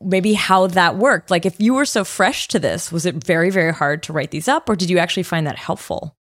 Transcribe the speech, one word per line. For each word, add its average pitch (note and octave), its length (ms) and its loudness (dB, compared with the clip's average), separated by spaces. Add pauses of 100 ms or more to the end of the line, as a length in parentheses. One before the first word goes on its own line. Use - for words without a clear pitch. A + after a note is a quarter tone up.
maybe F#3+ 280 2
how F#3+ 340 4
that F3 300 2
worked. G#3+ 340 2
Like, E3+ 140 0
if F3+ 140 -2
you A3 160 4
were C#4 100 2
so G#3 180 0
fresh - 460 -2
to G#3 100 0
this, C#3+ 320 -4
was E3 140 -2
it D#3 180 -4
very, E3+ 260 2
very F3+ 220 2
hard D3+ 320 -2
to - 80 -10
write D3+ 200 -4
these D#3 180 -4
up, D#4 180 0
or A3 80 2
did F3 140 -2
you F3+ 80 2
actually F3 260 0
find D#3+ 240 -2
that - 100 -6
helpful? - 640 -8